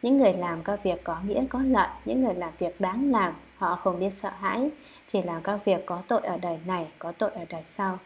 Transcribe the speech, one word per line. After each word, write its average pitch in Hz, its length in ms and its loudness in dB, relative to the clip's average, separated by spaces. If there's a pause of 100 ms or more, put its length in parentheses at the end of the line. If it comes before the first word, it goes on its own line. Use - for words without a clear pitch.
những 254 160 4
người 214 160 8
làm 175 300 -4
các 202 200 -2
việc 185 200 0
có 165 140 -4 (100)
nghĩa 208 220 0
có 247 100 -4
lợi, 254 280 4 (180)
những 254 180 2
người 214 100 2
làm 170 260 -4
việc 175 220 -2
đáng 233 300 2
làm, 190 220 4 (240)
họ 180 180 0
không 185 240 0
biết 190 140 0
sợ 196 160 -6 (100)
hãi, 202 300 0 (380)
chỉ 196 140 0
làm 170 220 -4
các 202 220 -2
việc 180 200 4
có 180 220 -6
tội 180 160 2
ở 175 140 -2
đời 175 280 -4
này, 175 220 -2 (120)
có 165 120 -8
tội - 200 0
ở 170 180 -10
đời 160 160 -10
sau. 190 400 -4